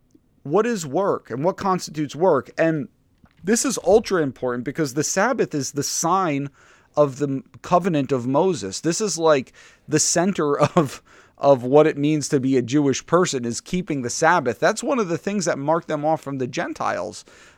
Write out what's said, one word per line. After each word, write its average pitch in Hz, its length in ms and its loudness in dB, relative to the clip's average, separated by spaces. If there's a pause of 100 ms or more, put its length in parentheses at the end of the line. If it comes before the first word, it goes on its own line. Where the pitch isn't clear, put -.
(440)
what 185 220 0
is 214 200 -4
work 151 440 -2
and 131 140 -4
what 185 140 0
constitutes 175 580 -4
work? 156 420 2
And 160 300 0 (560)
this 214 220 2
is 262 180 -2
ultra 190 380 4
important 127 420 -4
because 143 300 -4
the 147 100 0
Sabbath 214 500 -2
is 139 180 -4
the 139 120 -4
sign 165 680 -2 (460)
of 139 240 2
the 143 80 0
m-, 135 160 -4 (180)
covenant 170 500 0
of 123 160 0
Moses. 135 540 0
This 170 200 -2
is, 175 160 -4
like, 156 360 2 (340)
the 147 120 2
center 165 600 0
<laughs> 147 160 2
of, 156 260 0 (360)
of 139 260 4
what 147 240 6
it 147 100 -2
means 147 320 0
to 147 100 2
be 131 180 0
a 120 40 4
Jewish 131 440 0
person, 160 400 2
is 117 160 -6
keeping 160 400 -4
the 120 80 -4
Sabbath. 160 500 2
That's 202 240 0
one 269 160 -2
of 202 80 -2
the 165 100 -4
things 202 280 -4
that 151 120 -2
marked 156 300 -2
them 147 160 -4
off 156 180 0
from 139 160 -8
the 127 100 -4
Gentiles. 104 760 -6 (340)